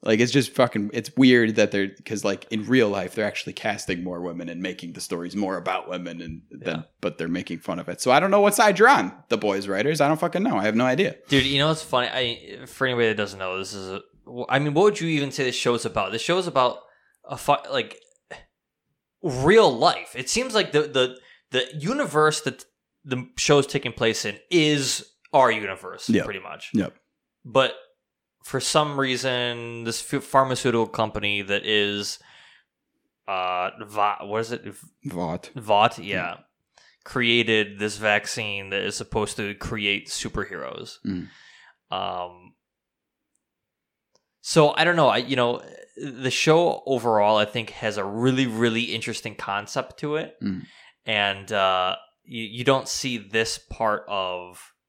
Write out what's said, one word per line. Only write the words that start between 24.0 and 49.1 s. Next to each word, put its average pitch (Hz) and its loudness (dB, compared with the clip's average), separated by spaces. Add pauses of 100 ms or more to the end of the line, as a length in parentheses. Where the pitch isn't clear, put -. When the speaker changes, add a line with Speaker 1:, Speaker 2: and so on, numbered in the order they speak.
Speaker 2:
in 101 -6 (100)
is 151 2 (280)
our 131 8
universe, 95 -6
Speaker 1:
Yep. 104 4
Speaker 2:
pretty 98 -8
much. 90 -16
Speaker 1:
Yep. 104 0 (480)
Speaker 2:
But 127 2 (680)
for - -4
some 147 0
reason, 120 -2
this 113 -4
ph-, 139 -4
pharmaceutical 127 2
company 104 -4
that 98 -2
is, 104 0 (1120)
uh, 92 -2 (160)
Va-, 104 0
what 104 -4
is 113 -6
it? - -10
V-, 98 -16 (180)
Speaker 1:
Vought. 90 -6
Speaker 2:
Vought, 110 2
yeah. 98 -8
Speaker 1:
Yeah. 87 -6 (680)
Speaker 2:
Created 113 2
this 104 -4
vaccine 104 -2
that 98 -4
is 101 -4
supposed 107 -4
to 104 -4
create 101 -4
superheroes. - -10
Speaker 1:
Mm. 92 -6 (640)
Speaker 2:
Um, 90 -8 (1900)
so 151 4
I 160 4
don't 175 4
know. 151 6
I, 104 2
you 127 -2
know, 120 0 (360)
the 131 -6
show 165 4
overall, 110 4
I 104 4
think, 113 -8
has 107 -4
a 98 -4
really, 127 2
really 113 2
interesting 113 -8